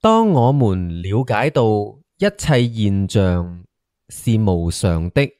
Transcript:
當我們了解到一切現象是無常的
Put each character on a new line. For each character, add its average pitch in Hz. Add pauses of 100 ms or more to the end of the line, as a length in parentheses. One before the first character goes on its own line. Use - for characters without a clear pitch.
當 220
我 127
們 92
了 104
解 117
到 131 (540)
一 196 (100)
切 123
現 101
象 90 (440)
是 -
無 90
常 85
的 143 (140)